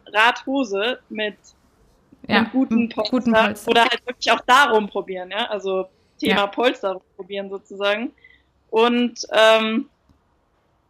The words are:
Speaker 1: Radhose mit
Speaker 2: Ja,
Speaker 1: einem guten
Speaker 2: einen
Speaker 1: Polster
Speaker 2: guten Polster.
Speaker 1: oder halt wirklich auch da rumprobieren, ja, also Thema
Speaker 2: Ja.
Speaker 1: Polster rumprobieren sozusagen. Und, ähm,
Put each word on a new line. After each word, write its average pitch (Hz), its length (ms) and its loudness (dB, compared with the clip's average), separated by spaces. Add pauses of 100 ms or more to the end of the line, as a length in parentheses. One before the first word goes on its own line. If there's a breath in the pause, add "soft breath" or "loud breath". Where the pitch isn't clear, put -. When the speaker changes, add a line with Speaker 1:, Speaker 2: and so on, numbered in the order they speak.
(120)
Speaker 1:
Radhose 233 880 0 (100)
mit 214 260 -6 (920)
Speaker 2:
Ja, 208 100 2
Speaker 1:
einem 220 140 2
guten 262 240 0
Speaker 2:
einen 233 140 0
Speaker 1:
Polster 214 220 -6
Speaker 2:
guten 240 220 0
Polster. 220 380 0
Speaker 1:
oder 233 120 4
halt 240 240 -2
wirklich 254 240 -2
auch 233 160 0
da 262 240 6
rumprobieren, 190 580 -4
ja, 208 200 -6
also 190 380 -4 (320)
Thema 190 220 0
Speaker 2:
Ja. 202 60 0
Speaker 1:
Polster 202 460 -2
rumprobieren 196 560 -12
sozusagen. 202 600 -6 (600 soft breath)
Und, 240 480 0 (120)
ähm, 220 580 2 (1000)